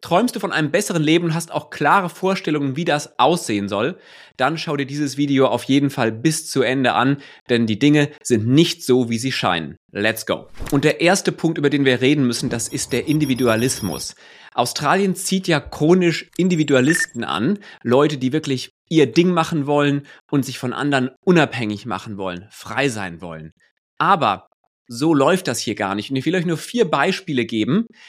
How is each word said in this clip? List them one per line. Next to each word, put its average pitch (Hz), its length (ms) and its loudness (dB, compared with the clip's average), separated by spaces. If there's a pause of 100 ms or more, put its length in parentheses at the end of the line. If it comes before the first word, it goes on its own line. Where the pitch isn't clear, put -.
Träumst 214 340 0
du 233 40 -6
von 139 120 -4
einem 143 200 0
besseren 175 320 0
Leben 165 220 2
und 160 80 0
hast 165 180 -6
auch - 180 -8
klare 170 400 2
Vorstellungen, 151 640 -2
wie 165 80 -4
das 147 360 -4
aussehen 117 500 2
soll? 110 280 -2 (380)
Dann 143 220 0
schau 156 180 -6
dir 143 100 -4
dieses 139 300 -6
Video 139 320 2
auf 120 180 0
jeden 139 240 2
Fall 120 220 -2
bis 143 380 -4
zu 135 120 -2
Ende 123 320 0
an, 127 240 2 (320)
denn 117 180 2
die 107 120 -2
Dinge 147 300 4 (120)
sind 113 260 0
nicht 156 360 2
so, 127 260 2
wie 117 80 -2
sie 127 140 -4
scheinen. 85 460 -2 (160)
Let's 107 320 -2
go. 85 220 -4 (240)
Und 143 120 2
der 151 160 2
erste 175 320 2
Punkt, 165 260 -2
über 143 120 0
den 139 160 0
wir 123 160 2
reden 139 240 4
müssen, 120 240 -2
das 117 180 -6
ist - 240 -8
der 120 160 -4
Individualismus. 123 1080 0 (380)
Australien 156 640 0
zieht 185 320 -4
ja 151 140 2
chronisch 170 760 2
Individualisten 147 840 2
an, 101 360 -2 (220)
Leute, 143 360 4
die 127 160 -2
wirklich 147 360 -4 (200)
ihr 147 220 4
Ding 185 200 4
machen 160 360 -2
wollen 143 380 0 (240)
und 139 160 0
sich 131 140 -10
von 123 140 -6
anderen 135 380 0 (140)
unabhängig 123 640 2
machen 101 300 -8
wollen, 92 340 -8
frei 135 380 -4
sein 92 320 -8
wollen. 80 300 -14 (460)
Aber 151 500 0 (400)
so 143 260 0
läuft 160 340 4
das 123 120 -4
hier 107 160 -6
gar 98 200 -2
nicht. 104 160 -6
Und 135 60 -2
ich 131 80 -4
will 165 100 0
euch 180 100 -2
nur 170 120 -2
vier 233 280 -2
Beispiele 147 600 0
geben, 120 400 0 (240)